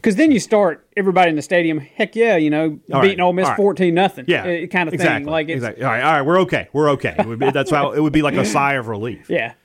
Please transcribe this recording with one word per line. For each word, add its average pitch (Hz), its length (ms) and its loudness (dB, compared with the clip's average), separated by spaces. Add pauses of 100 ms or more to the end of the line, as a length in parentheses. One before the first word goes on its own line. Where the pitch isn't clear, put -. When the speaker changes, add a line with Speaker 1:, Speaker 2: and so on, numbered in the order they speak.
Speaker 1:
'Cause 208 140 2
then 311 160 4
you 226 80 4
start 202 460 0 (100)
everybody 185 340 4
in 156 60 -2
the 147 60 -4
stadium, 170 360 0
heck - 380 -6
yeah, 226 200 2
you 151 140 2
know, 151 280 -2 (140)
Speaker 2:
All 135 80 2
right. - 20 4
Speaker 1:
beating 190 180 2
Ole 180 140 2
Miss 185 120 0
Speaker 2:
All 135 60 2
right. - 40 -2
Speaker 1:
fourteen 185 380 2
nothing, 170 340 0
Speaker 2:
Yeah. 170 140 0
Speaker 1:
uh, 175 240 -4
kind 175 220 -2
of 165 60 -6
Speaker 2:
Exactly. 143 300 0
Speaker 1:
thing. 151 80 -6
Like, 156 160 -2
it's 160 80 -4
Speaker 2:
Exactly. 117 280 -6
All 131 80 -2
right. 117 100 -2
All 156 100 2
right. 147 100 2
We're 170 180 4
okay. 160 340 -2
We're 147 160 2
okay. - 280 -2
It - 80 0
would 113 120 -8
be, 135 120 0
that's 139 220 -2
why 143 220 0
it 147 80 0
would 151 100 0
be 156 100 2
like 139 120 0
a - 100 0
sigh 139 300 0
of 120 140 -6
relief. 110 420 -8
Speaker 1:
<laughs> - 0 -
Yeah. 120 220 -4 (120)